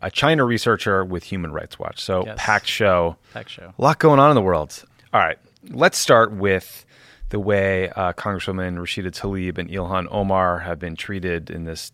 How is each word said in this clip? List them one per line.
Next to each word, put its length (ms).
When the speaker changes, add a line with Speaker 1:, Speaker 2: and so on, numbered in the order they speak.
Speaker 1:
a 80
China 360
researcher 580
with 220
Human 260
Rights 260
Watch. 220
So 260
Speaker 2:
Yes. 140
Speaker 1:
packed 260
show. 520
Speaker 2:
Packed 160
show. 280
Speaker 1:
A 40
lot 180
going 220
on 100
in 40
the 60
world. 440
All 60
right. 180
Let's 280
start 340
with 540
the 140
way, 480
uh, 240
Congresswoman 640
Rashida 340
Tlaib 460
and 120
Ilhan 400
Omar 500
have 200
been 160
treated 540
in 160
this 280